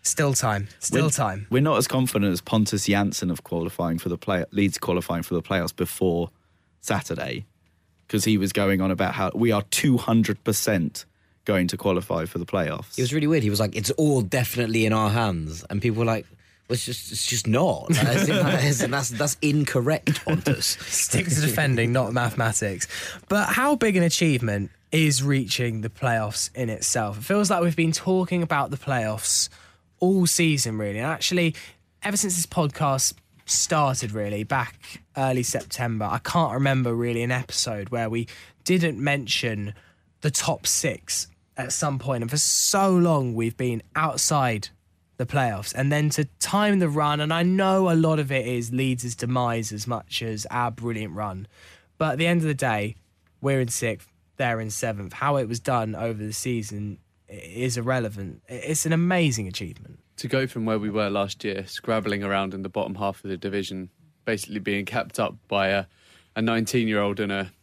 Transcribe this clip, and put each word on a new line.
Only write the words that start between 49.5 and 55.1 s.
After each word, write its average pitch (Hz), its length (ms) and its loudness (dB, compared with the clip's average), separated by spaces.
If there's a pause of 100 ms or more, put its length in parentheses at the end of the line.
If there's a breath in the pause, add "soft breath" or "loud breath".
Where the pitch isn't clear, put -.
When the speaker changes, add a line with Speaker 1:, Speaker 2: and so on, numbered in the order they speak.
Speaker 1:
as 107 120 -8
much - 360 -6
as 110 280 -6
our 120 220 -2
brilliant 113 420 -6
run. 98 320 -6 (520 loud breath)
But 156 160 0
at 131 60 -2
the 165 80 2
end 175 140 4
of 160 60 0
the 151 60 0
day, 107 420 -2 (460)
we're 135 180 2
in 127 80 0
sixth, 117 400 -4 (300)
they're 120 240 -2
in 110 80 -6
seventh. 101 440 -6